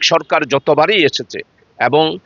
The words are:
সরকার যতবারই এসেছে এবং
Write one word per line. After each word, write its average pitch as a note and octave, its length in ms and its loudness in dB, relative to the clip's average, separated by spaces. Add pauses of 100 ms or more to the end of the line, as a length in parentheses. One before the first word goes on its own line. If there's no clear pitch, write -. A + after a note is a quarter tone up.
সরকার D#3+ 420 -2
যতবারই D3+ 600 0
এসেছে A#2+ 340 -4 (400)
এবং D#3 480 0